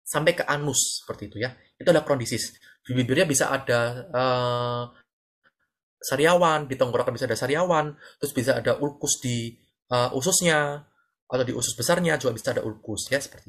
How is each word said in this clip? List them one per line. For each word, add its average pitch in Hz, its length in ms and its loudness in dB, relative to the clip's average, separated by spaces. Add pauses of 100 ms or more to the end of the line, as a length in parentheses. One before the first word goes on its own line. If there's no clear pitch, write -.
sampai 156 320 0
ke - 160 -2
anus, 143 560 -2
seperti 110 240 -12
itu, - 160 -16
ya. 127 80 -6 (240)
Itu 180 160 2
adalah 151 160 2
Crohn 143 80 4
disease. 120 400 -4 (240)
Di 123 160 -4
bibirnya 131 320 2
bisa 139 240 2
ada, 123 280 0 (280)
eh, 123 760 0 (1120)
sariawan, 156 720 4
di 131 80 -6
tenggorokan 123 320 2
bisa 120 160 -4
ada 117 80 0
sariawan, 151 560 2 (320)
terus 143 80 -4
bisa 127 240 0
ada 117 240 0
ulkus 143 400 -2
di, 120 320 -4 (400)
eh, 123 240 2
ususnya, 147 680 0 (420)
atau 127 180 0
di 120 60 -2
usus 120 240 -4
besarnya 170 460 2
juga 120 160 -2
bisa 117 180 -4
ada - 80 -2
ulkus, 107 480 -8
ya, 131 80 0
seperti - 300 -12